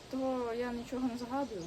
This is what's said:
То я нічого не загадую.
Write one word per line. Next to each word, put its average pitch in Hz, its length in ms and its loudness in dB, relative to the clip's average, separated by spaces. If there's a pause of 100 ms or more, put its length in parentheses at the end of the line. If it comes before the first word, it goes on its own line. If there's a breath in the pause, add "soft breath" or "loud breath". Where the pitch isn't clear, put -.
(120)
То 262 420 2
я 240 200 0
нічого 247 340 0
не 233 100 0
загадую. 240 500 0